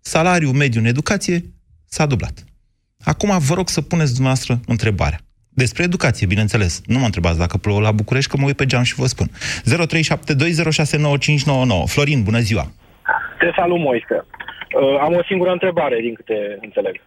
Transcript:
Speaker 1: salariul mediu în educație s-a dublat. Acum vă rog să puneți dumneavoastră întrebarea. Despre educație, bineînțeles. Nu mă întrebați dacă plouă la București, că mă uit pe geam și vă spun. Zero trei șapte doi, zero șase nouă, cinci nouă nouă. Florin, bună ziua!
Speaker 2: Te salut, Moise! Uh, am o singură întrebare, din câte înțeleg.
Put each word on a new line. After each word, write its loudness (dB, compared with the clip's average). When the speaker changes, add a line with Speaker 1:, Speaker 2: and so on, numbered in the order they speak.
Speaker 1:
salariul 2
mediu 2
în 2
educație 0
s-a 0
dublat. -4
Acum 0
vă 2
rog -2
să -4
puneți 0
dumneavoastră 0
întrebarea. -2
Despre 0
educație, 0
bineînțeles. 0
Nu 2
mă 2
întrebați 0
dacă 0
plouă 0
la 2
București, 0
că -4
mă 2
uit 0
pe 0
geam 2
și -2
vă -2
spun. -2
Zero 2
trei 0
șapte -2
doi, 2
zero 0
șase 0
nouă, 2
cinci 0
nouă 2
nouă. 2
Florin, 0
bună 2
ziua! -2
Speaker 2:
Te 2
salut, 2
Moise! -2
Uh, 2
am 2
o 2
singură 0
întrebare, 0
din -4
câte -6
înțeleg. -4